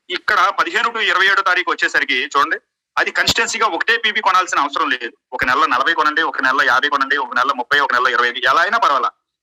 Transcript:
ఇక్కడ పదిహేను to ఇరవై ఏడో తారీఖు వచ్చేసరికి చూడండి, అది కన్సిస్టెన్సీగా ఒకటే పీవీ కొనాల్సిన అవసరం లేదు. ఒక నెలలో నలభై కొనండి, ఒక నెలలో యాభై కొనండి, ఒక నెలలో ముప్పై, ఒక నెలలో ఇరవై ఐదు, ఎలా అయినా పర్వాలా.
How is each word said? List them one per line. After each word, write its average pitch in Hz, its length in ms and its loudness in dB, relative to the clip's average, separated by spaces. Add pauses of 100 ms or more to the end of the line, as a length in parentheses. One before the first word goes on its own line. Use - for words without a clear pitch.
(100)
ఇక్కడ 180 300 0 (200)
పదిహేను 190 280 0
to 226 100 -4
ఇరవై 185 280 2
ఏడో 196 160 2
తారీఖు 180 280 0
వచ్చేసరికి 143 640 -2
చూడండి, 156 200 2 (420)
అది - 120 0
కన్సిస్టెన్సీగా 220 560 -2
ఒకటే 214 300 0
పీవీ 214 240 -2
కొనాల్సిన 185 380 0
అవసరం 143 320 -2
లేదు. 120 220 -4 (200)
ఒక 127 120 -4
నెలలో 135 220 2
నలభై 143 280 0
కొనండి, 156 280 0
ఒక 139 180 -4
నెలలో 135 240 2
యాభై 131 240 2
కొనండి, 139 280 0
ఒక 127 180 -6
నెలలో 131 200 0
ముప్పై, 131 260 -2
ఒక 131 120 0
నెలలో 127 180 2
ఇరవై 120 180 0
ఐదు, 120 100 -4
ఎలా 135 240 2
అయినా 208 160 0
పర్వాలా. 143 320 2 (320)